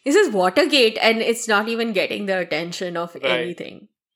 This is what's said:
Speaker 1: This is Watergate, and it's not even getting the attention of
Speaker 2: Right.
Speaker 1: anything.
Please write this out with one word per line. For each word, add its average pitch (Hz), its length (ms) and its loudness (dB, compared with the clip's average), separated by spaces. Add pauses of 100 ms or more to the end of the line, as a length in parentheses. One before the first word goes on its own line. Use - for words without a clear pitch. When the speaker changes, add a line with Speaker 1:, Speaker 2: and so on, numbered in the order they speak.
Speaker 1:
This 285 100 2
is 392 160 4
Watergate, 220 720 2
and 226 180 4
it's 226 280 -2
not 214 200 2
even 233 260 -4
getting 196 340 -2
the 190 120 0
attention 175 560 -6
of 170 200 -6
Speaker 2:
Right. 127 260 -2
Speaker 1:
anything. - 460 -10 (280)